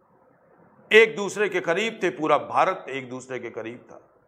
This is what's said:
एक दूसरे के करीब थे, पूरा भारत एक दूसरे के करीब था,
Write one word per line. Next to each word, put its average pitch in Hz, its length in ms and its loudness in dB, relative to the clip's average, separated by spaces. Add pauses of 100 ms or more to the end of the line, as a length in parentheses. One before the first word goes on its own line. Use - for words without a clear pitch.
(920)
एक 214 240 8
दूसरे 196 340 -4
के 170 120 -2
करीब 190 420 -2
थे, 175 80 0
पूरा 147 280 0
भारत 156 500 -2
एक 135 200 -10
दूसरे 127 300 -12
के 113 100 -12
करीब 113 320 -12
था, - 180 -20 (280)